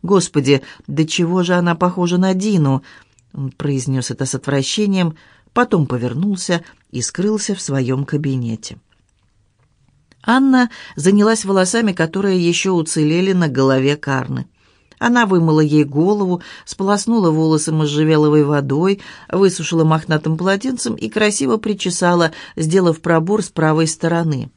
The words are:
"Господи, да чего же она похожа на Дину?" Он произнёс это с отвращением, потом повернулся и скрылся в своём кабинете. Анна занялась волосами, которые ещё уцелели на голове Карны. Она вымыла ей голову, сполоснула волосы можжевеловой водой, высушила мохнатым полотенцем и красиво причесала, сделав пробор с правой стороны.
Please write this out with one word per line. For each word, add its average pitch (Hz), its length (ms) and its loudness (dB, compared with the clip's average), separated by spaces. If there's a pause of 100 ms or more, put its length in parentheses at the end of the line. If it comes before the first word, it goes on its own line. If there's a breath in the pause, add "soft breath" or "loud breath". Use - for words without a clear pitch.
"Господи, 147 600 2 (240 loud breath)
да 151 180 0
чего 175 380 0
же 175 100 0
она 175 220 2
похожа 175 420 0
на 190 160 2
Дину?" 180 500 0 (500 loud breath)
Он 135 180 -8
произнёс 135 600 -4
это 135 140 -6
с - 80 -8
отвращением, 156 800 -2 (380 soft breath)
потом 226 320 2
повернулся 165 800 -4 (280 loud breath)
и 123 100 -6
скрылся 208 520 -4
в 190 80 -8
своём 135 440 -4
кабинете. 131 720 -6 (1500)
Анна 254 480 2 (240 loud breath)
занялась 208 500 2
волосами, 196 460 0
которые 185 480 0
ещё 170 340 0
уцелели 165 600 0
на 175 140 2
голове 135 480 2
Карны. 131 520 -6 (500 soft breath)
Она 240 280 2
вымыла 165 340 2
ей 151 240 4
голову, 180 580 0 (220 loud breath)
сполоснула 202 680 0
волосы 156 420 0
можжевеловой 151 720 2
водой, 147 560 0 (280 loud breath)
высушила 180 540 0
мохнатым 160 540 0
полотенцем 208 580 -2
и 220 140 -8
красиво 220 480 0
причесала, 180 720 0 (240 loud breath)
сделав 165 460 2
пробор 170 420 0
с - 60 -10
правой 156 380 0
стороны. 165 680 -2